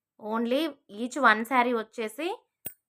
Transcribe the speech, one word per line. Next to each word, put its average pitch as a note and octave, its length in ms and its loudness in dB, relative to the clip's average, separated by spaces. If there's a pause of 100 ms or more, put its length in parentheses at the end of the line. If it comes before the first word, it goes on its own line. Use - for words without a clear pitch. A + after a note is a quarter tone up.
(200)
Only A#3 420 0 (300)
each A#3 300 -6
one A3 220 6
saree B3 300 2
వచ్చేసి A3 520 -6 (640)